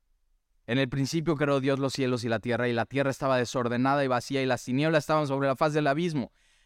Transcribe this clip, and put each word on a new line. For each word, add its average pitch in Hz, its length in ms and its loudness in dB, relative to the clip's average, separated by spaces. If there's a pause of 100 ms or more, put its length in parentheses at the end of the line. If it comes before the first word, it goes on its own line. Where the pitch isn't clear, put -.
(680)
"En 120 120 0
el 135 100 2
principio 147 480 -2
creó 139 240 2
Dios 135 180 0
los 135 140 -2
cielos 127 320 -2
y 120 60 -2
la 110 100 0
tierra, 120 280 -2
y 120 40 0
la 117 140 0
tierra 135 240 -2
estaba 135 260 0
desordenada 123 680 0
y 135 60 0
vacía, 127 340 -2
y 131 40 0
las 127 180 -2
tinieblas 147 400 2
estaban 156 220 0
sobre 139 220 0
la 135 80 0
faz 151 180 2
del 151 120 2
abismo". 147 460 0 (340)